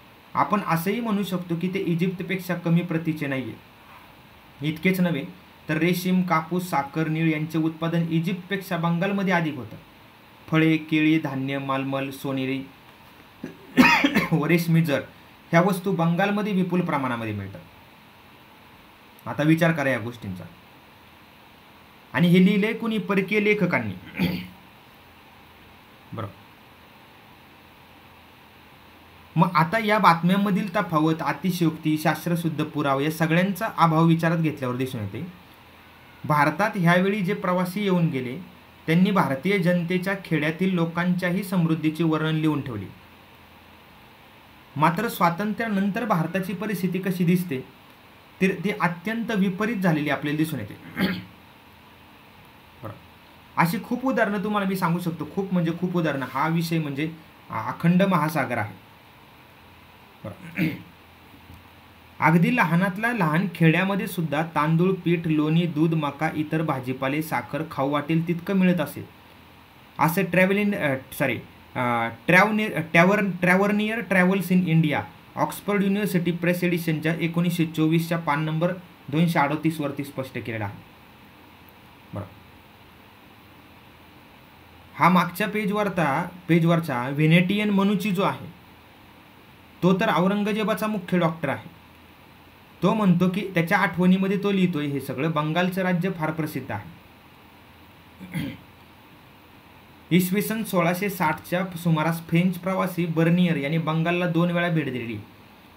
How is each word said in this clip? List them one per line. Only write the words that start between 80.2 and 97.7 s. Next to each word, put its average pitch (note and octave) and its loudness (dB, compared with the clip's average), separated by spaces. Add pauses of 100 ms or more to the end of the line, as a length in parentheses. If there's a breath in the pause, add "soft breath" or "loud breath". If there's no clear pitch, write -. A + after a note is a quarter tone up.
केलेला A2+ -6
आहे. G2+ -10 (1400)
बरं. G2 -10 (2750)
हा D#3+ 6
मागच्या F3+ 2
पेजवरचा, F#3 0 (200)
पेजवरचा D#3+ 2
Venetian F3+ 4
मनुची G3+ 2
जो F#3 0
आहे, C#3+ -2 (1400)
तो F#3 4
तर A3 0
औरंगजेबाचा G#3 0
मुख्य F#3+ -2
doctor D#3+ -2
आहे. - -10 (1000)
तो G3+ 4
म्हणतो F#3 2
की F#3 -6
त्याच्या E3+ 0
आठवणीमध्ये F#3+ 2
तो G3+ 0
लिहितोय F3+ 0
हे C#3 -4
सगळं, D3+ -4
"बंगालचं F3 0
राज्य F3+ 0
फार D#3 -4
प्रसिद्ध C#3+ -6
आहे." G#2 -8 (1500)